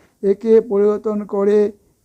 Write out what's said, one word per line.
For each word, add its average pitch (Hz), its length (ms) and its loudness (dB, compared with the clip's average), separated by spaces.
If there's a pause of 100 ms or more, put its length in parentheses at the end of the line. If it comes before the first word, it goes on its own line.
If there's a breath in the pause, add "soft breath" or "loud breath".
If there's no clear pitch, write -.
(220 soft breath)
একে 220 380 2
পরিবর্তন 208 640 -2
করে 208 480 0 (320)